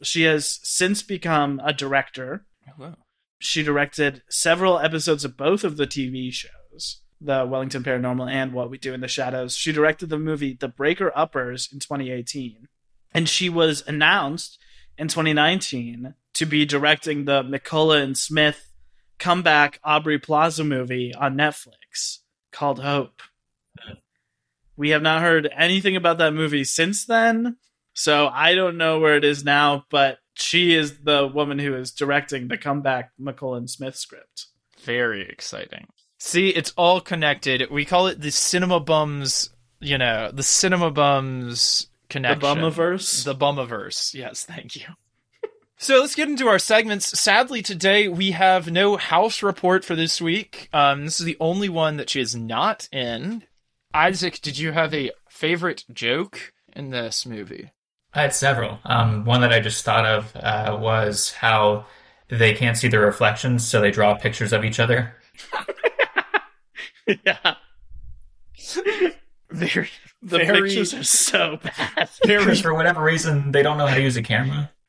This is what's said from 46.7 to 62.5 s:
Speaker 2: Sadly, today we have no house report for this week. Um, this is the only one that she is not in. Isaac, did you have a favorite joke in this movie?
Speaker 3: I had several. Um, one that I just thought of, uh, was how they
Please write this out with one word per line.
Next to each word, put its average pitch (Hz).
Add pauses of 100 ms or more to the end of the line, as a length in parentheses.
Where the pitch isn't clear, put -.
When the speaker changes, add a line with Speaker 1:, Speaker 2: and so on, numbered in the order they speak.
Speaker 2:
Sadly, 233
today 196
we 185
have 180
no 196
house 196
report 185
for 175
this 165
week. 175
Um, 143
this 160
is 170
the 165
only 190
one 160
that 135
she 139
is 117
not 117
in. 135 (500)
Isaac, 170
did 139
you 156
have 156
a 139 (160)
favorite 165
joke 127 (200)
in 135
this 117
movie? 107 (420)
Speaker 3:
I 151
had 143
several. 123
Um, 110
one 123
that 123
I 113
just 110
thought 113
of, 110
uh, 107
was 110
how 107 (440)
they 113